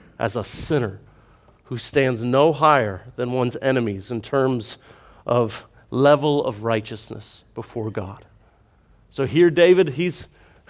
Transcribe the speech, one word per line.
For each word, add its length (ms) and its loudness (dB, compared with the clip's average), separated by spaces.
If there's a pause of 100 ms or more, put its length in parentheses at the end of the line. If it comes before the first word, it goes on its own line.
(200)
as 160 -2
a 80 -4
sinner 560 -4 (640)
who 140 -10
stands 460 0
no 300 4
higher 500 2 (120)
than 160 -4
one's 300 -2
enemies 500 -2
in 100 -6
terms 560 -2 (480)
of 400 -2 (240)
level 560 2
of 180 -8
righteousness 800 -6 (120)
before 340 -8
God. 360 -10 (840)
So 160 -4
here 240 4
David, 400 6
he's, 380 -4 (420)